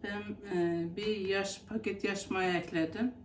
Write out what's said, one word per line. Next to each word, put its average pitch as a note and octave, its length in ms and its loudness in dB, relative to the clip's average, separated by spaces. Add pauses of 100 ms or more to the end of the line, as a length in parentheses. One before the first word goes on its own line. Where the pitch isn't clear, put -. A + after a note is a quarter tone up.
Ben, G#3 200 -4 (340)
e, E3+ 300 4 (100)
bir G#3+ 200 0
yaş, G3 520 0
paket G#3+ 360 -2
yaş G3 260 -2
maya F#3 280 4
ekledim. F#3+ 540 2 (120)